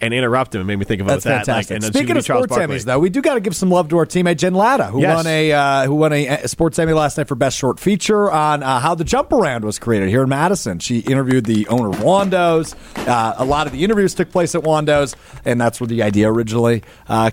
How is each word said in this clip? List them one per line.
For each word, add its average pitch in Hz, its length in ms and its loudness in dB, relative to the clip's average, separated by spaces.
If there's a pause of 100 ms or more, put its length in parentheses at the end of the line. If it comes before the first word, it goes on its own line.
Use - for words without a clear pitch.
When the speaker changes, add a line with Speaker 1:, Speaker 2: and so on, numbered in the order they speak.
Speaker 1:
And 113 100 -2
interrupt 127 400 0
him 101 80 -4
and 92 60 -4
made 101 100 -2
me 98 80 -4
think 98 160 -2
about 98 120 0
Speaker 2:
That's 135 100 -2
Speaker 1:
that. 110 220 0
Speaker 2:
fantastic. 110 260 -2
Speaker 1:
Like, 110 40 -4
and 107 80 -4
then 110 80 -2
Speaker 2:
Speaking 127 180 0
Speaker 1:
Jimmy 330 100 0
Speaker 2:
of - 60 -4
Speaker 1:
Charles - 200 0
Speaker 2:
sports 123 140 -2
Speaker 1:
Barkley. 147 180 -2
Speaker 2:
Emmys, 110 80 -10
though, 127 140 0
we 180 100 2
do 233 120 -2
gotta 277 180 0
give 190 160 -4
some 185 160 -2
love 175 180 2
to 170 80 2
our 160 80 2
teammate 175 320 0
Jen 180 160 0
Latta, 208 320 2
who 110 160 -2
Speaker 1:
Yes. 170 140 2
Speaker 2:
won 165 120 -2
a, 156 240 0
uh, 139 340 2
who 139 100 0
won 151 180 2
a, 143 140 0
uh, 139 200 -4
sports - 320 -2
Emmy 160 140 2
last 151 240 0
night 156 100 -4
for 143 80 -4
Best 127 220 0
Short 127 220 -2
Feature 208 520 2
on, 151 320 0
uh, 131 160 0
how 160 160 0
the 165 80 -6
Jump - 280 -2
Around 147 340 0
was 107 140 -6
created 101 300 0
here 123 140 2
in 131 60 0
Madison. 139 500 -2
She 117 200 -4
interviewed 131 460 0
the 107 220 0
owner 123 220 0
of 90 80 -4
Wando's. 175 760 0 (320)
Uh, 117 300 0
a 131 80 -2
lot 147 220 0
of 127 60 -8
the 135 100 -2
interviews 202 300 2
took - 180 -4
place 175 240 0
at 165 60 0
Wando's, 147 540 0 (300)
and 123 140 0
that's 117 200 0
where 120 80 -4
the 113 160 0
idea 104 280 4
originally, 117 520 0 (240)
uh, 113 240 2